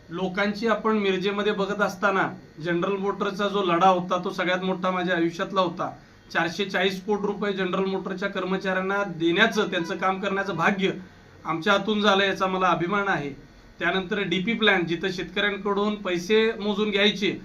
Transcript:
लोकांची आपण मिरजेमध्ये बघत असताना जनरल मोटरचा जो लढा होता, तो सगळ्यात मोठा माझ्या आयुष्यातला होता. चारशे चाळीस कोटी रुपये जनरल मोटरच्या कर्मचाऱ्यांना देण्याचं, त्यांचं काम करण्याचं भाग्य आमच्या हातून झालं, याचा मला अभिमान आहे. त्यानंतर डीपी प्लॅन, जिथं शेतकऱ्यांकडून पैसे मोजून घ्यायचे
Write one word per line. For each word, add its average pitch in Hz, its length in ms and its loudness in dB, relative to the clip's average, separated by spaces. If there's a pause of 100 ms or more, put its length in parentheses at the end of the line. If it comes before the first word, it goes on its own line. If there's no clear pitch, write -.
(100)
लोकांची 202 560 -2
आपण 220 300 2
मिरजेमध्ये 202 560 0
बघत 196 300 -2
असताना 185 500 0 (300)
जनरल 175 340 0
मोटरचा 196 520 -2
जो 196 140 0
लढा 175 260 4
होता, 180 360 2
तो 196 60 -4
सगळ्यात 185 300 0
मोठा 185 300 -2
माझ्या 180 260 0
आयुष्यातला 185 440 0
होता. 175 360 -2 (360)
चारशे 170 320 0
चाळीस 190 400 0
कोटी 202 220 0
रुपये 202 260 -2
जनरल 185 320 0
मोटरच्या 190 440 -2
कर्मचाऱ्यांना 190 760 -2
देण्याचं, 185 640 2
त्यांचं 180 260 -2
काम 190 240 0
करण्याचं 196 360 -2
भाग्य 185 340 2 (540)
आमच्या 165 280 0
हातून 208 280 2
झालं, 196 240 4
याचा 190 220 0
मला 185 200 0
अभिमान 180 420 0
आहे. 147 220 -2 (480)
त्यानंतर 185 440 0
डीपी 185 300 0
प्लॅन, 202 320 4
जिथं 170 280 -2
शेतकऱ्यांकडून 202 840 -2
पैसे 208 580 2
मोजून 208 380 -2
घ्यायचे 196 540 2